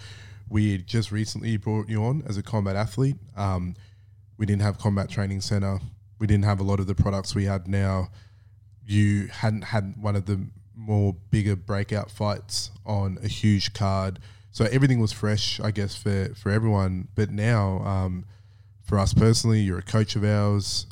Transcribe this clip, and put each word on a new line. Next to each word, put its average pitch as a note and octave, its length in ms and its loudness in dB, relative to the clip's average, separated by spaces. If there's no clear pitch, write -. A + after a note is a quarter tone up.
we G#2 240 2
had F#2 140 -6
just A2 240 -2
recently G#2+ 460 -4
brought G#2+ 300 -4
you G#2+ 160 0
on C#3 240 0
as G2 100 -4
a G2+ 60 -4
combat G2 320 -2
athlete. B2+ 400 0
Um, F2+ 380 -2
we G#2+ 80 0
didn't G2+ 180 2
have G2+ 140 0
combat G2 320 0
training G2 320 -2
center. G2 380 0
We G#2+ 80 0
didn't G2+ 180 6
have G2+ 140 4
a G2 40 0
lot G2 160 2
of F#2+ 80 0
the G2 80 0
products G2 400 0
we G2+ 100 2
had F#2+ 220 -2
now. F#2+ 420 0
You G#2 420 4
hadn't G#2+ 380 -2
had G2 360 -4
one G#2 140 -2
of G2 100 -2
the G2 200 -2
more G#2 380 2
bigger G#2 260 2
breakout G2+ 560 -4
fights - 600 -4
on G2 380 -2
a G#2 40 -2
huge G#2 460 2
card. F#2+ 460 0
So - 140 2
everything C3 340 2
was A2 120 2
fresh, - 480 -2
I G#2+ 120 -2
guess, G2+ 240 -4
for, G2 400 -2
for - 160 -2
everyone. G2 640 2
But G#2+ 160 2
now, G2+ 480 2
um, F#2 460 -2
for G#2 180 2
us F#2+ 140 2
personally, A2 480 6
you're F#2 180 0
a F#2 40 -10
coach A2 320 0
of G#2 80 0
ours. G#2 680 2